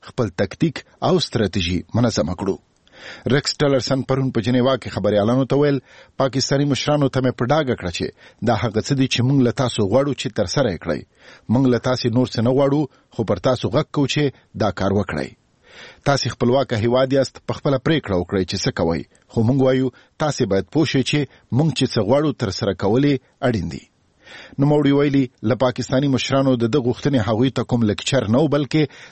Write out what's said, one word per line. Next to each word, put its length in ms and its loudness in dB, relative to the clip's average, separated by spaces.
خپل 240 -4
تکتیک 380 -4
او 40 2
ستراتیژي 520 -2
منظمه 460 0
کړو. 160 -4
ریکس 260 -2
ټیلرسن 480 0
پرون 280 0
په 100 -2
جنیوا 300 2
کې 200 -8
خبریالانو 480 2
ته 180 0
ویل، 180 0
پاکستاني 480 0
مشرانو 380 0
ته 120 -2
مې 180 0
په 140 -2
ډاګه 280 0
کړه 180 -8
چې 80 -4
دا 140 4
هغه 180 -2
څه 140 -2
دي 140 2
چې 200 -2
موږ 100 2
له 40 -2
تاسو 280 -2
غواړو 300 2
چې 80 -6
ترسره 320 0
یې 120 -6
کړئ. 160 -4
موږ 140 2
له 120 4
تاسې 380 -2
نور 100 2
څه 140 -6
نه 160 2
غواړو، 240 2
خو 140 -6
پر 260 -2
تاسو 180 -2
غږ 240 -2
کوو 220 0
چې 80 0
دا 60 2
کار 160 0
وکړئ. 400 -6
تاسې 280 0
خپلواکه 420 2
هیواد 360 2
یاست، 260 0
په 100 -4
خپله 200 0
پریکړه 380 0
وکړئ 340 0
چې 140 -4
څه 140 0
کوئ. 240 0
خو 160 0
موږ 140 2
وایو، 300 2
تاسې 280 -2
باید 220 0
پوه 200 2
شئ 100 2
چې 180 -2
موږ 200 2
چې 140 2
څه 160 0
غواړو، 340 2
ترسره 400 -2
کول 240 2
یې 100 2
اړین 240 -2
دي. 100 -12
نوموړي 340 4
ویلي، 320 2
له 200 0
پاکستاني 540 0
مشرانو 400 0
د 180 0
ده 60 4
غوښتنې 480 -2
هغوی 220 0
ته 100 -4
کوم 220 2
لکچر 360 -2
نه 140 4
و، 140 0
بلکې 260 0